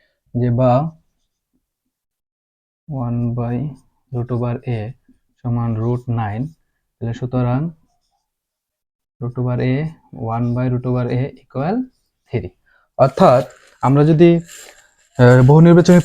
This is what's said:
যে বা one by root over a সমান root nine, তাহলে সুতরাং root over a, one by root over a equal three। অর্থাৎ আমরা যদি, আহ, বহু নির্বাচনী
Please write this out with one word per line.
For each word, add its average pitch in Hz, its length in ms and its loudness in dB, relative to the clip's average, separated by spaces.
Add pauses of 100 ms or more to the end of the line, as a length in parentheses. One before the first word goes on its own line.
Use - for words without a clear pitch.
(400)
যে 123 80 -2 (100)
বা 127 140 2 (2250)
one 120 320 -6 (180)
by 120 180 -6 (560)
root 120 240 -8
over 120 180 -6 (220)
a - 20 -8 (640)
সমান 120 300 -4 (120)
root 120 200 -4 (180)
nine, 110 240 -8 (500)
তাহলে 117 260 -10
সুতরাং 127 400 -4 (1600)
root 123 200 -10
over 123 160 -4 (160)
a, - 20 -2 (600)
one 120 120 -4 (100)
by 127 160 -2
root 123 180 -6
over 123 140 -2 (140)
a 123 40 -2 (200)
equal 156 340 -6 (520)
three। - 220 -8 (540)
অর্থাৎ 139 380 2 (440)
আমরা 139 240 2
যদি, 170 200 6 (880)
আহ, 127 300 6
বহু 151 180 6
নির্বাচনী 170 380 6